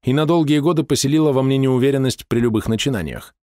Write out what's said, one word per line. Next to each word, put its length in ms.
и 100
на 140
долгие 340
годы 220
поселила 500
во 100
мне 160
неуверенность 680
при 140
любых 280
начинаниях. 760